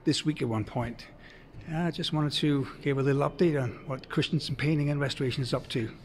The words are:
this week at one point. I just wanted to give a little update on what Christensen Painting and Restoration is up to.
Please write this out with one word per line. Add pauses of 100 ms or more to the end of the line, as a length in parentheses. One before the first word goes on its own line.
this
week
at
one
point. (680)
I
just
wanted
to (140)
give
a
little
update
on
what
Christensen
Painting
and
Restoration
is
up
to. (140)